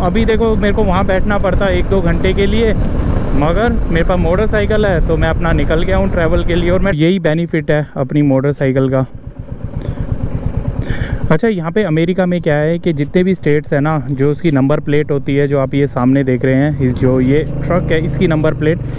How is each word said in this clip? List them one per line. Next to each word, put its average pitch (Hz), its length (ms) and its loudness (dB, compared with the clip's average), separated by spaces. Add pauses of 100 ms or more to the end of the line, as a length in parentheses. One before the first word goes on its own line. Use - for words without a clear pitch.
अभी 185 220 2
देखो, 220 320 2
मेरे 202 180 0
को 214 100 2
वहाँ 190 220 2
बैठना 202 320 0
पड़ता 196 280 0
है 180 120 0
एक 185 80 0
दो 196 140 0
घंटे 185 320 2
के 202 140 2
लिए, 214 260 2 (640)
मगर 180 360 2 (180)
मेरे 165 140 2
पास 185 140 0
मोटरसाइकिल 208 680 0
है 170 220 2
तो 165 80 0
मैं 160 120 0
अपना 165 240 0
निकल 160 300 2
गया 185 140 0
हूँ 190 140 0
ट्रैवल 170 340 0
के 175 100 0
लिए, 170 160 0
और 185 100 2
मैं, 190 120 0
यही 165 260 2
बेनिफिट 160 520 -2
है 147 160 0 (100)
अपनी 147 260 0
मोटरसाइकिल 135 680 0
का। 131 160 0 (2250)
अच्छा, 226 180 2
यहाँ 170 220 -2
पे 214 120 0
अमेरिका 175 440 0
में 180 160 0
क्या 156 140 0
है 160 220 0
कि 175 140 -2
जितने 147 320 0
भी 185 100 0
states 151 380 0
हैं 143 80 2
ना, 156 180 0 (120)
जो 139 220 0
उसकी 160 180 -2
number 139 300 2
plate 151 300 0
होती 143 260 -2
है, 143 120 2
जो 143 120 0
आप 135 140 -2
ये 143 120 2
सामने 135 380 2
देख 127 200 0
रहे 131 100 2
हैं, 143 260 0
इस, 127 140 0
जो 131 260 2
ये 139 220 2 (140)
truck 175 360 -2
है, 160 140 0
इसकी 180 200 0
number 156 280 2
प्लेट, 156 240 0 (200)